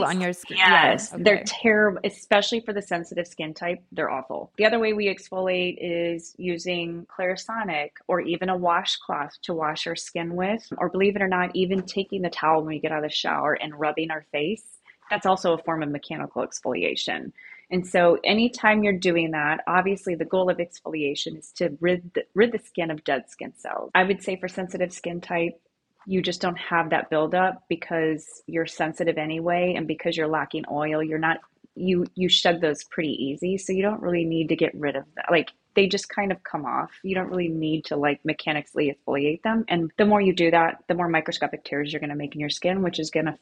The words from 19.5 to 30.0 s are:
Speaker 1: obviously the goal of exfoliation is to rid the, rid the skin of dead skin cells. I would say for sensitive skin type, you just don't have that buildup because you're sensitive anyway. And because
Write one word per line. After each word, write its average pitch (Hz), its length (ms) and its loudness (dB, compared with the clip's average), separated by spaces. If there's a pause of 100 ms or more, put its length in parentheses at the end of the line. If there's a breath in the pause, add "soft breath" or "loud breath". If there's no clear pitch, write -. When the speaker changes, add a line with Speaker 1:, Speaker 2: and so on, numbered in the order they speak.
Speaker 1:
obviously 185 480 0
the 156 120 -4
goal 185 240 2
of 170 80 0
exfoliation 156 800 -6
is - 140 -20
to 160 280 -2
rid 175 320 0
the, - 120 -4 (100)
rid 233 180 4
the 220 60 -2
skin 170 320 -6
of 151 120 -6
dead 135 280 -2
skin - 260 -14
cells. - 380 -8
I 185 100 6
would 190 180 0
say 190 140 -4
for 185 100 -8
sensitive 180 460 -4
skin 175 300 -8
type, 170 360 -4 (480)
you 190 140 0
just 180 220 -2
don't 175 160 0
have 165 320 0
that 160 180 0
buildup 165 640 2
because 160 760 -2
you're 165 200 -2
sensitive 160 500 -2
anyway. 170 580 0
And 165 140 -2
because 165 300 -2